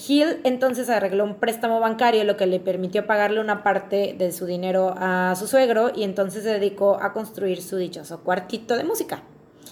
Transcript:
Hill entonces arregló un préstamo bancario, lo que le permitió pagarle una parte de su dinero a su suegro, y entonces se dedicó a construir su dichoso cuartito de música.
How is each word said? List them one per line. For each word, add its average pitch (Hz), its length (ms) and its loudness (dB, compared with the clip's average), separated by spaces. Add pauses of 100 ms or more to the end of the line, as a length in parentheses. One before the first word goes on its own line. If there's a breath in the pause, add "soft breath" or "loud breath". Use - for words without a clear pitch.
Hill 294 380 4
entonces 254 440 0
arregló 196 340 2
un 208 120 -4
préstamo 226 440 0
bancario, 226 440 2
lo 202 140 2
que 190 100 2
le 180 120 2
permitió 185 460 -2
pagarle 208 340 2
una 208 240 -2
parte 196 540 0
de 180 140 0
su 175 160 -8
dinero 185 500 0
a 185 400 0
su 202 100 -6
suegro, 240 480 4
y 220 80 -2
entonces 196 400 -2
se 220 60 -2
dedicó 202 500 2
a 196 140 -2
construir 196 480 -4
su 190 160 -8
dichoso 165 460 -8
cuartito 196 520 -2
de 269 80 -2
música. 392 380 -4 (500 loud breath)